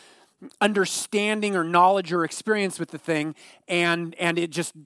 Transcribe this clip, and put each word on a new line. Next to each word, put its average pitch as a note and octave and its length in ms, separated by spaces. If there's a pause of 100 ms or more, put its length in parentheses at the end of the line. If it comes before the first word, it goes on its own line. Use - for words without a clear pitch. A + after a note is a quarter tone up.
(600)
understanding G#3 960
or E3+ 80
knowledge F3 480
or F3 120
experience G3+ 540
with E3+ 140
the D3+ 60
thing, D#3 360 (320)
and, E3+ 480
and E3+ 240
it E3+ 120
just D#3+ 220 (140)